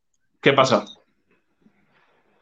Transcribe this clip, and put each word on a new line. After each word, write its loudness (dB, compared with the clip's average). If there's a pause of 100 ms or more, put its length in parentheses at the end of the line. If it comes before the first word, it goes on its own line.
(420)
¿Qué 2
pasó? 0 (1600)